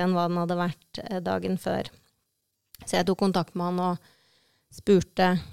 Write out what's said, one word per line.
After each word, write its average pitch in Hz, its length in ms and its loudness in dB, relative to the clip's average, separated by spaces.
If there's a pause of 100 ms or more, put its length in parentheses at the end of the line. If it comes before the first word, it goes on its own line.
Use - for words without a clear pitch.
enn 185 100 2
hva 175 120 2
den 175 100 0
hadde 175 180 0
vært, - 420 -4 (120)
eh, 185 100 -4
dagen 185 380 -2
før. - 260 -4 (1000)
Så - 120 -2
jeg 180 80 0
tok 190 120 0
kontakt 190 360 0
med 180 120 -4
han 180 140 -2
og 180 180 0 (760)
spurte, 185 580 2 (220)